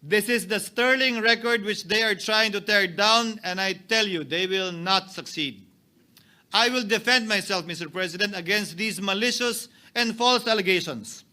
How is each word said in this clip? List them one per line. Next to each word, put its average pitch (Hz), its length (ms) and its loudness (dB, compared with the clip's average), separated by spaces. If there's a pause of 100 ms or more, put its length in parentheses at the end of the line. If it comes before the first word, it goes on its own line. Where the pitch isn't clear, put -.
This 196 240 0
is 214 240 0
the 208 80 0
sterling 254 640 0
record 233 400 2
which 202 240 -4
they 214 160 2
are 208 160 0
trying 220 320 2
to 202 100 -4
tear 196 300 2
down, 220 560 2
and 185 160 -4
I 190 240 -2
tell 220 180 2
you, 170 220 -4
they 175 240 -2
will 190 240 -2
not 185 400 0
succeed. 139 480 -8 (880)
I 233 240 4
will 254 80 0
defend 226 480 2
myself, 190 400 -2
Mister 165 160 -8
President, 185 480 -4
against 185 400 -2
these 196 240 -4
malicious 233 720 -2 (240)
and 233 240 0
false 240 320 4
allegations. 175 720 -2 (100)